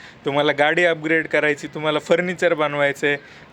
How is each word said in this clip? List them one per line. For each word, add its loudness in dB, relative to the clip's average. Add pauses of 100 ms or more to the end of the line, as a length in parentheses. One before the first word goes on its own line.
(260)
तुम्हाला 2
गाडी 2
अपग्रेड 0
करायची, 0
तुम्हाला -4
फर्निचर 0
बनवायचं 0
आहे, 0 (380)